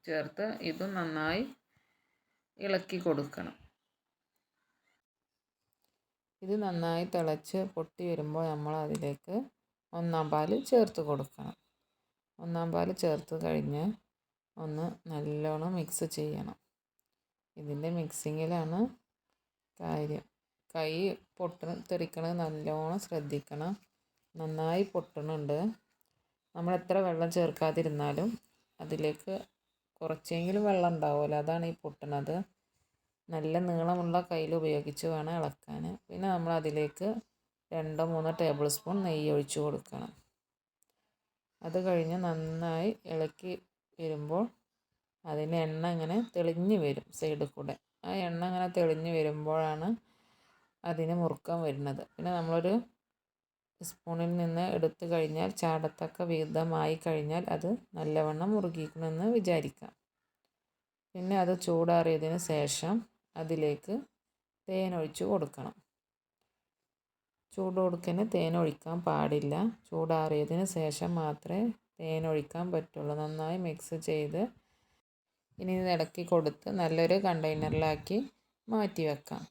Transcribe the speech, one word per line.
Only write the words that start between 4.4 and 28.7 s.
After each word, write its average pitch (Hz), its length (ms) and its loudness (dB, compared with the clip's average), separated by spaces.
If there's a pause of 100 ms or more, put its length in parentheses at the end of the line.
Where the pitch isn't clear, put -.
ഇത് 190 80 -4 (120)
നന്നായി 170 500 0
തിളച്ച് 160 460 0 (160)
പൊട്ടി 165 340 -6
വരുമ്പോൾ 156 420 -2
നമ്മൾ 151 300 -2
അതിലേക്ക് 151 540 -4 (640)
ഒന്നാം 165 340 2
പാൽ 156 180 2 (200)
ചേർത്ത് 214 360 6
കൊടുക്കണം. 139 480 -4 (880)
ഒന്നാം 170 320 -2
പാൽ 175 140 4 (140)
ചേർത്ത് 160 420 0
കഴിഞ്ഞ് 151 400 0 (800)
ഒന്ന് 156 200 -4 (280)
നല്ലോണം 156 680 -2
മിക്സ് 156 380 -4
ചെയ്യണം. - 420 -6 (1000)
ഇതിൻ്റെ 147 360 -4
മിക്സിങ്ങിലാണ് 160 840 -2 (1000)
കാര്യം. 151 420 -4 (520)
കൈ 160 180 -2 (460)
പൊട്ടണ 170 360 -6 (140)
തെറിക്കണത് 170 540 -2
നല്ലോണം 156 640 -2
ശ്രദ്ധിക്കണം. 147 680 -4 (680)
നന്നായി 160 520 0
പൊട്ടണുണ്ട്. 151 640 -2 (1000)
നമ്മൾ 170 160 0 (100)
എത്ര 185 140 0 (140)
വെള്ളം 165 300 2
ചേർക്കാതിരുന്നാലും 160 920 2 (540)